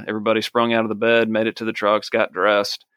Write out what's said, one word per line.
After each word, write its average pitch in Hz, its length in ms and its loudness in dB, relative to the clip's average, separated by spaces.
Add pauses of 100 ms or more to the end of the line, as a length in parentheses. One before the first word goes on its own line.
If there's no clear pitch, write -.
everybody 110 340 0
sprung 117 320 0
out 113 120 2
of 110 40 -4
the 107 60 -4
bed, 113 340 2
made 110 160 0
it 110 120 -4
to 113 80 -6
the 110 80 -4
trucks, 104 360 0
got 110 220 0
dressed. 101 540 0 (120)